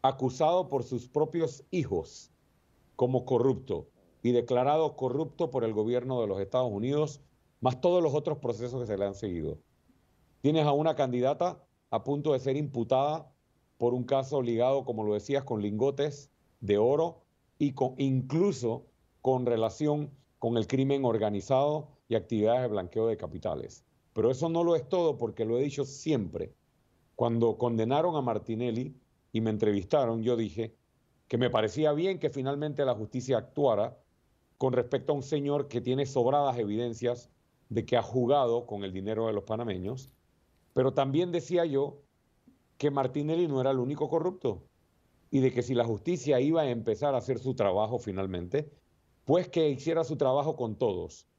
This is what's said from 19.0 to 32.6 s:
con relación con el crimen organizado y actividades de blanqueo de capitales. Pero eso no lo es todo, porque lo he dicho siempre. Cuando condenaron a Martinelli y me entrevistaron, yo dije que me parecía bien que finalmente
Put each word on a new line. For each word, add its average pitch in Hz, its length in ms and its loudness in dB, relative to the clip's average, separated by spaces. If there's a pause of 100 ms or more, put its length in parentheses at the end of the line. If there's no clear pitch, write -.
con 127 240 2
relación 135 680 0 (260)
con 113 180 0
el 110 120 0
crimen 135 360 2
organizado 127 840 0 (180)
y 113 80 -2
actividades 110 460 2
de 127 80 -2
blanqueo 104 380 -2
de 110 100 0
capitales. 80 680 -8 (300)
Pero 110 180 4
eso 135 160 0
no 165 160 2
lo 170 140 4
es 156 100 -4
todo, 165 300 2
porque 113 260 -4
lo 113 160 2
he 139 40 2
dicho 143 200 -2
siempre. 120 680 -4 (640)
Cuando 117 420 2
condenaron 123 580 2
a 147 60 0
Martinelli 120 720 -4 (380)
y 110 80 0
me 113 80 0
entrevistaron, 110 720 2
yo 120 140 2
dije 110 360 -4 (540)
que 120 100 -2
me 123 120 2
parecía 117 420 2
bien 175 280 0
que 147 100 -2
finalmente 143 560 -2